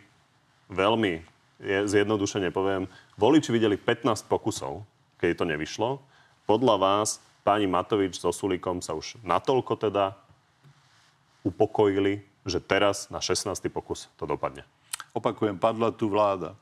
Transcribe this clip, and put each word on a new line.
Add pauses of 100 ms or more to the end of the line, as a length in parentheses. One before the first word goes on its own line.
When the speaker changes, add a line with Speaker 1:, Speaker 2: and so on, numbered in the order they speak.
(720)
Speaker 1:
veľmi, (240)
je,
zjednodušene
poviem, (320)
voliči
videli
pätnásť
pokusov, (320)
keď
to
nevyšlo. (480)
Podľa
vás (300)
pani
Matovič
so
Sulíkom
sa
už
natoľko
teda (1300)
upokojili, (240)
že
teraz
na
šestnásty
pokus
to
dopadne? (480)
Speaker 2:
Opakujem,
padla
tu
vláda.